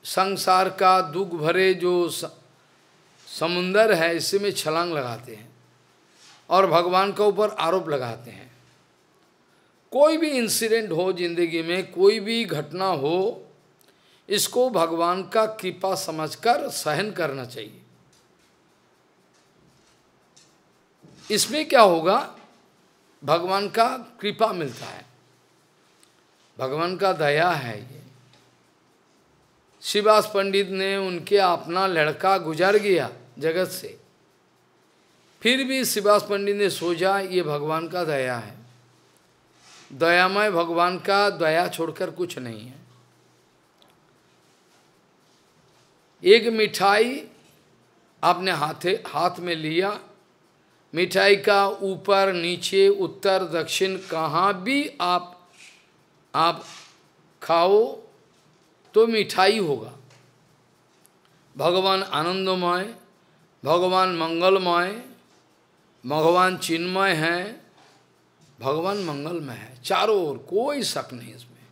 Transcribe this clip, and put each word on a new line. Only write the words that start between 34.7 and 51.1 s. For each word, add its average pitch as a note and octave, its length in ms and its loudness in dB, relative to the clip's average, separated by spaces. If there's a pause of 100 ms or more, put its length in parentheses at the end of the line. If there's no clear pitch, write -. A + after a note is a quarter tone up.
फिर C4 220 2
भी C4 200 -2
शिवास G#3 380 2
पंडित G3+ 340 -2
ने G3+ 140 0
सोचा, F3 500 -2
ये F3+ 220 -2
भगवान D#3 460 -4
का F3+ 160 -6
दया C3 340 -4
है। G#2+ 200 -14 (1300)
दयामय F#3 580 2
भगवान E3+ 480 0
का G3+ 320 2
दया E3 380 0
छोड़कर D#3+ 420 -6
कुछ F3 280 -8
नहीं A#2 280 -12
है। B2+ 120 -20 (3500)
एक A3 220 8
मिठाई A3 800 0 (960)
आपने F3 260 0
हाथे, D#3 400 -4
हाथ F3 480 -2
में F3 180 -6
लिया, E3 440 -2 (960)
मिठाई F#3+ 420 4